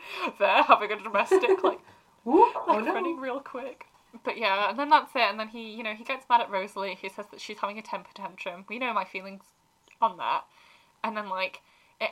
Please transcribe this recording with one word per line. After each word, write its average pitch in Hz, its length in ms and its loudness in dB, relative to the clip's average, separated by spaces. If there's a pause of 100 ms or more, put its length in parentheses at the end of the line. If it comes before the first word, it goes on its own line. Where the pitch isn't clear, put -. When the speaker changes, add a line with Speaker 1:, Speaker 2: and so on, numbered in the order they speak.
(400)
Speaker 1:
they're 202 240 6
having 214 300 4
a - 20 -2
domestic," 220 680 2
Speaker 2:
<laughs> - 0 -
Speaker 1:
like, - 180 0 (420)
Speaker 2:
Whoop, 381 320 6 (120)
Speaker 1:
like, 240 100 4
Speaker 2:
oh - 20 0
no. 269 140 -2
Speaker 1:
running 339 260 -4
real 262 220 -6
quick. 254 460 -14 (360)
But - 140 -6
yeah, 202 320 0
and 220 100 -4
then 294 100 -4
that's 277 240 6
it, 262 100 2
and 214 160 0
then 214 100 -8
he, 226 240 -14
you 233 100 -12
know, 214 100 -6
he 220 120 -14
gets 262 240 -8
mad 240 100 6
at 214 100 -2
Rosalie, 196 460 -6
he 190 140 -12
says 202 220 -12
that 196 100 -18
she's - 180 -12
having 208 180 -6
a 220 40 -12
temper 196 320 -12
tantrum. 185 560 -12
We 214 100 -10
know 247 140 -4
my 196 100 -2
feelings 190 400 -14 (580)
on 208 160 2
that. 135 280 -2 (580)
And 220 140 -6
then, 208 120 -6
like, 185 320 -4 (380)
it 220 120 -2